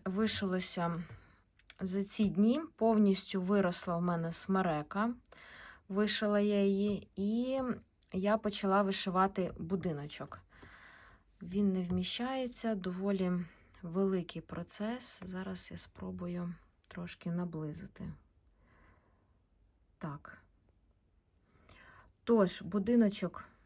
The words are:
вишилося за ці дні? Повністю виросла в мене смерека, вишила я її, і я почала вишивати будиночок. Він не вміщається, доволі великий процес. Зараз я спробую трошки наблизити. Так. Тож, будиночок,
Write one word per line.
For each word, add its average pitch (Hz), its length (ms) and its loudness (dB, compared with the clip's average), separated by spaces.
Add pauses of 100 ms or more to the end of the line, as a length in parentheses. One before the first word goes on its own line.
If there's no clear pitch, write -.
вишилося 185 920 -2 (840)
за 190 220 -2
ці 202 260 0
дні? 220 320 4 (140)
Повністю 208 640 4
виросла 180 560 2
в 175 40 0
мене 170 300 0
смерека, 190 800 0 (760)
вишила 208 500 2
я 202 260 4
її, 196 500 2
і 240 460 0 (520)
я 202 240 2
почала 202 440 2
вишивати 190 760 2
будиночок. 160 800 -4 (1040)
Він 190 320 2
не 185 100 0
вміщається, 233 920 -2
доволі 185 560 0 (500)
великий 180 600 -2
процес. 208 840 -6
Зараз 185 460 -8
я 170 60 -10
спробую 175 800 -8 (320)
трошки 175 440 -8
наблизити. 165 800 -6 (1800)
Так. - 400 -12 (1900)
Тож, 208 380 4
будиночок, 202 840 2 (220)